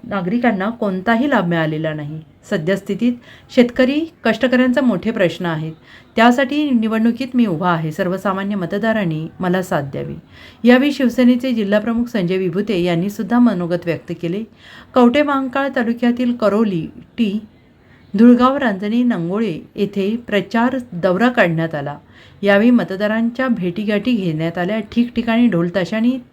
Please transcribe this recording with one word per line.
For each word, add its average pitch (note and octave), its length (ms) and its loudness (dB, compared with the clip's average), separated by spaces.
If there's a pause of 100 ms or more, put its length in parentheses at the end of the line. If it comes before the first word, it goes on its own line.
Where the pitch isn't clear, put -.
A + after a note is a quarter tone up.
नागरिकांना G3+ 640 -2
कोणताही A3+ 600 -2
लाभ G#3 180 2
मिळालेला D#3+ 460 -2
नाही. D3+ 280 -10 (300)
सद्यस्थितीत G3 640 -2 (420)
शेतकरी, C4 500 2 (200)
कष्टकऱ्यांचे B3 560 2
मोठे A3 300 -2
प्रश्न F3+ 340 -2
आहेत, D#3+ 280 -4 (420)
त्यासाठी C4+ 540 2
निवडणुकीत A3+ 640 0
मी A#3+ 120 2
उभा F3+ 260 0
आहे. D#3+ 200 -2
सर्वसामान्य F#3+ 640 -4
मतदारांनी G3 720 -2 (120)
मला F3+ 220 0
साथ F3+ 200 -2
द्यावी." C#3 320 -8 (500)
यावेळी C4 280 6
शिवसेनेचे B3+ 600 2
जिल्हाप्रमुख A3 540 0
संजय F#3+ 320 -2
विभुते F#3+ 440 -2
यांनी F3 280 0
सुद्धा A3 300 0
मनोगत F3+ 460 2
व्यक्त E3 360 -4
केले. F3+ 220 -4 (520)
कवठे B3+ 280 6
महांकाळ C#4 520 -2
तालुक्यातील A#3+ 580 0
करोली, G3+ 540 0 (300)
टी, G#3+ 220 0 (800)
धुळगाव, B3 400 6
रांजणे, A3 460 -2
नंगोळे F#3+ 720 -2
येथे G3+ 520 -2
प्रचार A#3 500 0 (140)
दौरा F#3+ 380 2
काढण्यात E3 460 0
आला. C#3+ 220 -8 (440)
यावेळी G3+ 300 4
मतदारांच्या A3 760 0
भेटीगाठी G#3 640 -2
घेण्यात E3 460 -2
आल्या. F#3 220 -2
ठिकठिकाणी A#3 680 0
ढोल F3 280 0
ताशांनी A3 420 0 (160)